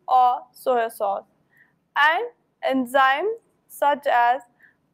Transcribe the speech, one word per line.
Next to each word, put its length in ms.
or 340
soy 380
sauce, 360
and 280
enzymes 680
such 400
as 340